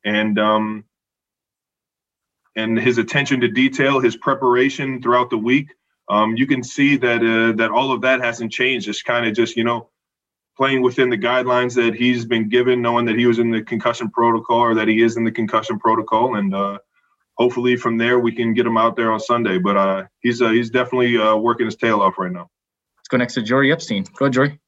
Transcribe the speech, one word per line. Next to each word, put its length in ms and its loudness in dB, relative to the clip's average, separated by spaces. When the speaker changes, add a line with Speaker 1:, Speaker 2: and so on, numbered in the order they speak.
Speaker 1:
And, 320 0
um, 460 0
and 220 -2
his 220 0
attention 420 -2
to 60 2
detail, 520 2
his 160 0
preparation 840 0
throughout 300 2
the 60 -2
week, 360 0
um, 280 0
you 100 0
can 160 -2
see 360 0
that, 260 0
uh, 340 2
that 140 0
all 200 0
of 100 -2
that 180 2
hasn't 320 -6
changed. 360 -2
It's 140 -8
kinda 300 -2
just, 260 0
you 60 0
know, 260 -2
playing 280 0
within 260 2
the 80 0
guidelines 580 0
that 200 2
he's 300 0
been 220 0
given, 360 2
knowing 220 0
that 120 0
he 80 2
was 140 4
in 100 2
the 140 -2
concussion 480 -4
protocol 480 0
or 160 2
that 120 0
he 140 2
is 160 2
in 60 -2
the 80 0
concussion 480 -4
protocol. 560 0
And, 180 -2
uh, 240 -4
hopefully 400 0
from 220 -2
there, 220 2
we 160 -2
can 180 -2
get 140 0
him 100 0
out 180 2
there 160 0
on 80 -2
Sunday. 380 0
But, 200 0
uh, 260 0
he's, 220 -2
uh, 80 4
he's 200 0
definitely, 480 0
uh, 200 4
working 280 0
his 120 -6
tail 240 0
off 180 0
right 120 -4
now. 180 -14
Speaker 2:
Let's 100 -20
go 100 -2
next 180 -2
to 60 -2
Jory 300 0
Epstein. 320 -4
Go 100 -2
ahead, 80 0
Jory. 340 0